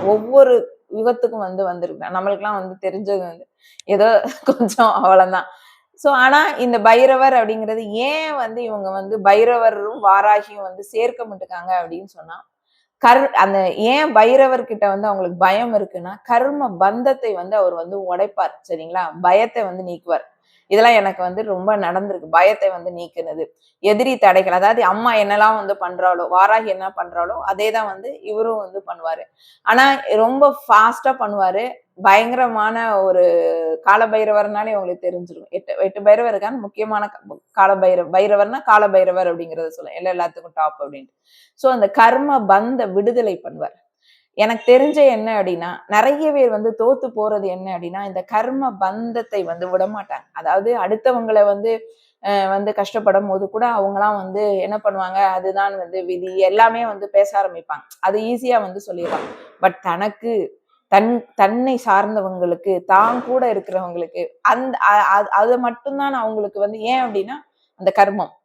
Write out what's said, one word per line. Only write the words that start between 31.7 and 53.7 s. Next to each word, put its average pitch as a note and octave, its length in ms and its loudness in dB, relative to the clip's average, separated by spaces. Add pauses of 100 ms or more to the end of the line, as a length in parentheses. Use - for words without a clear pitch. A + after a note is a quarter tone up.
பயங்கரமான A3+ 1000 2
ஒரு F#3 200 2 (640)
காலபைரவர்னாலே G#3+ 880 2
உங்களுக்கு F3+ 340 -6
தெரிஞ்சிரும். F3 400 -10
எட்டு, - 300 -10
எட்டு G3 240 -4
பைரவர் G#3+ 320 4
இருக்கான்னு, G#3 240 -6
முக்கியமான G#3 500 -6
க-, - 300 -20 (140)
காலபைர-, F#3 600 2
பைரவர்னா G3+ 500 2
காலபைரவர் F#3 760 4
அப்படிங்கறத E3 300 -10
சொல்ல, D#3+ 260 -14
எல்லா, F3+ 180 -6
எல்லாத்துக்கும் E3+ 440 -8
டாப் D#3 280 -4
அப்படின்ட்டு. C#3 320 -16 (400)
So C4 180 0
அந்த G#3 180 2
கர்ம B3 500 4
பந்த G#3+ 520 2
விடுதலை G#3 500 0
பண்ணுவார். D#3 360 -12 (560)
எனக்கு A3+ 420 2
தெரிஞ்ச C#4 180 2
என்ன A3+ 480 2
அப்படின்னா, F3 260 -4 (180)
நிறைய C#4+ 460 2
பேர் C4+ 180 2
வந்து A3 280 -4
தோத்து C4 380 0
போறது G#3+ 260 -2
என்ன F#3 360 -8
அப்படின்னா, F3 260 -10
இந்த F#3 180 -8
கர்ம B3 500 -4
பந்தத்தை G#3+ 720 -6
வந்து F3+ 260 -8
விட F#3 160 0
மாட்டாங்க. G3 460 -12
அதாவது G3 460 -2
அடுத்தவங்களை A3 640 0
வந்து, G#3 360 0 (420)
அஹ், G3 260 -2
வந்து G3+ 280 -2
கஷ்டப்படும் G3+ 520 0
போது F#3+ 220 -4
கூட A#3 200 -2